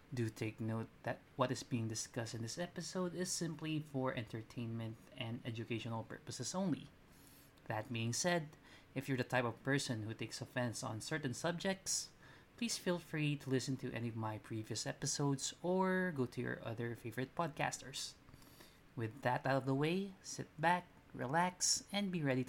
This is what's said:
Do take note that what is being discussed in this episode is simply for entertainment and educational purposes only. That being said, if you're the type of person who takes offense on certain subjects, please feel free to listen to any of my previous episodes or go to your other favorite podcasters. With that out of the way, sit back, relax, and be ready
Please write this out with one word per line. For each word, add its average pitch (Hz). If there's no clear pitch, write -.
Do 117
take 110
note 113
that -
what 127
is 117
being 113
discussed 113
in 113
this 113
episode 175
is 180
simply 156
for 131
entertainment 113
and 120
educational 113
purposes -
only. 190
That 110
being 117
said, 170
if 131
you're 135
the 123
type 123
of 113
person 135
who 107
takes -
offense 123
on 113
certain 151
subjects, 175
please 233
feel 175
free 151
to 139
listen 131
to -
any 117
of 113
my 110
previous 110
episodes 139
or 185
go 127
to 120
your 123
other 117
favorite 123
podcasters. 143
With 110
that 123
out 135
of 127
the 135
way, 180
sit -
back, 175
relax, 156
and 202
be 170
ready 131